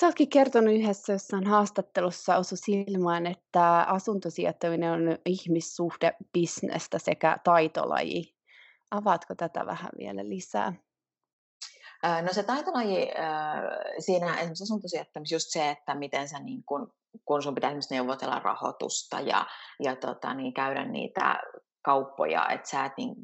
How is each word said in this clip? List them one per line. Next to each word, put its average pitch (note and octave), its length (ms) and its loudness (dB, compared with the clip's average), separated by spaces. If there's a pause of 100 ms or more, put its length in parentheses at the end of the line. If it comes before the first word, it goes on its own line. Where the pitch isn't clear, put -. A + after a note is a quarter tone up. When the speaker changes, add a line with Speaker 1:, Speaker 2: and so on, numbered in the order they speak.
Speaker 1:
sä F4 60 6
ootkin D#4 240 4
kertonut A#3 440 6
yhdessä G#3+ 380 0
jossain G3 340 -2
haastattelussa F#3+ 880 2
osu F#3 200 0
silmään, F#3 680 0
että E3+ 540 4
asuntosijoittaminen E3+ 1120 0
on E3 340 2
ihmissuhdebisnestä - 1700 -2
sekä E3 460 2
taitolaji. D#3+ 920 2 (560)
Avaatko G3+ 440 0
tätä - 320 -6
vähän F3 320 -8
vielä - 300 -8
lisää? G3 440 -2 (1300)
Speaker 2:
Ö, E3 180 0
no F3+ 100 0
se G3+ 100 0
taitolaji, A#3+ 600 0
ö, - 100 -2 (840)
siinä F3 400 2
esimerkiksi E3+ 260 -4
asuntosijoittamisessa E3 720 -4
just D#3 140 -4
se, D3+ 200 0
että C#3+ 240 -6
miten C#3+ 340 -4
sä C#3+ 100 -10
niin C3+ 260 -10
kun, - 280 -6 (320)
kun D3 180 2
sun C#3 120 -4
pitää B2+ 160 0
esimerkiksi C#3+ 240 -6
neuvotella C3 440 -2
rahoitusta - 840 -4
ja, B2 260 2 (340)
ja C3 160 -2
tota C3 380 -6
niin, C3 200 -6
käydä C3+ 300 -2
niitä - 560 -2 (420)
kauppoja, - 680 2
et - 180 -4
sä C3+ 180 -4
et C#3+ 120 -6
niin, - 280 -6